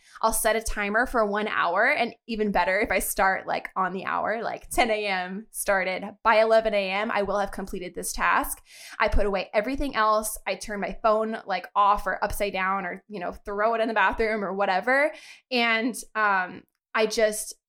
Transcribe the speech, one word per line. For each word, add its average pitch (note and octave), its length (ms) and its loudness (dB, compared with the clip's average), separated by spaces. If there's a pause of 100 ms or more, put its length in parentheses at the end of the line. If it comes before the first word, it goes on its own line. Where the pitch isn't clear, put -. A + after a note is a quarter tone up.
(200)
I'll A3 120 2
set A3 240 2
a A3 40 0
timer G#3+ 460 -2
for A#3+ 180 2
one G#3 220 -2
hour, F#3 460 2
and A#3 200 0 (140)
even G#3+ 240 -2
better F#3+ 300 2
if A3 100 -2
I F#3+ 80 2
start, F#3+ 480 0
like, E3 300 -4
on F#3 160 -2
the F#3+ 140 -8
hour, F3+ 360 -2
like, - 280 -8
ten A#3+ 200 2
A G#3+ 160 -2
M F#3+ 460 -4
started. F#3 500 -2 (220)
By A3 160 6
eleven A3 340 4
A G3 160 0
M, G#3 220 -2
I G#3 100 0
will G3 160 -2
have G3+ 140 -2
completed F#3 420 -8
this - 180 -8
task. G#3 480 0 (380)
I A3 80 2
put G#3 200 4
away G3 280 -2
everything C4+ 400 0
else. G#3+ 500 0
I A#3 120 -4
turn G#3 240 -8
my F#3 220 -6
phone, A3 440 2
like, F3+ 300 -4
off G3+ 320 4
or F#3 160 -2
upside G3+ 300 -2
down F#3+ 300 0
or, F3+ 240 -8
you G#3 120 -10
know, F3 100 -4
throw G#3 440 -2
it A3 60 0
in A3+ 60 2
the A3+ 80 -2
bathroom G#3+ 480 2
or F#3 100 -4
whatever. G#3 600 2 (400)
And, A#3 420 0 (220)
um, F#3+ 460 0 (320)
I A3 120 4
just G#3+ 480 0 (140)